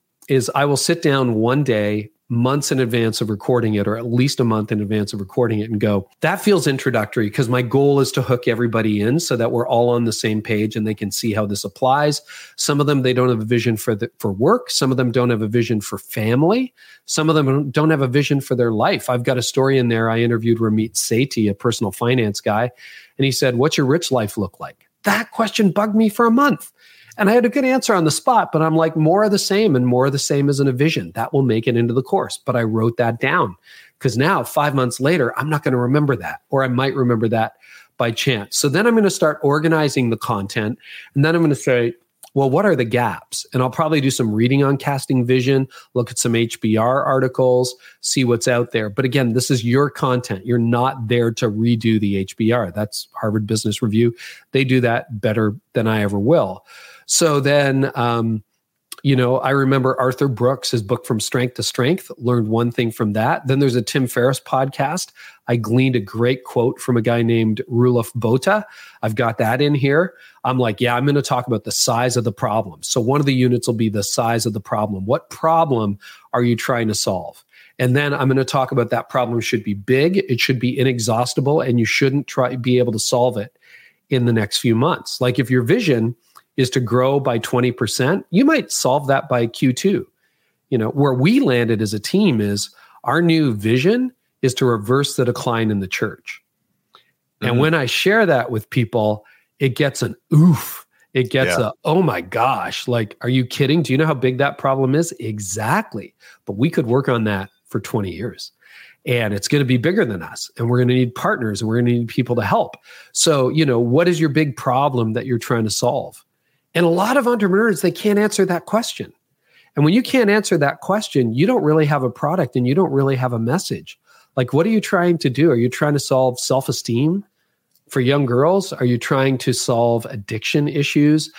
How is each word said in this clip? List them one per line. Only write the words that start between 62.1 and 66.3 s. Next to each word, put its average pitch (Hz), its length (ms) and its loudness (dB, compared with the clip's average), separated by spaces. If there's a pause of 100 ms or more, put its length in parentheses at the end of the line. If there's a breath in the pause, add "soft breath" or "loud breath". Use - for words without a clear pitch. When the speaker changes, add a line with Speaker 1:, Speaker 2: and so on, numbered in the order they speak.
Speaker 1:
learned 120 300 0
one 117 240 0
thing 117 180 -2
from 107 240 -2
that. 117 320 -2
Then 131 140 0
there's 131 160 2
a 117 80 0
Tim 131 240 -2
Ferriss 131 320 0
podcast. 139 720 -4 (360 loud breath)
I 120 100 0
gleaned 123 380 2
a 117 40 0
great 120 460 -2